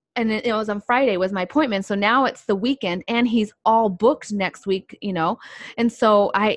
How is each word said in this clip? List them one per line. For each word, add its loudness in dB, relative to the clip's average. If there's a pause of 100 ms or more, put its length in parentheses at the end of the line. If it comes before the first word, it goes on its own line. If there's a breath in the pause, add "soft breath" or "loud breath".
(180)
and 0
it, -4
it 0
was -2
on -6
Friday 2
was 0
my -2
appointment. 0
So -4
now 2
it's -6
the 0
weekend -4
and 0
he's -2 (120)
all 4
booked 0
next -6
week, -4
you -6
know? -2 (400 loud breath)
And 0
so 4
I, 0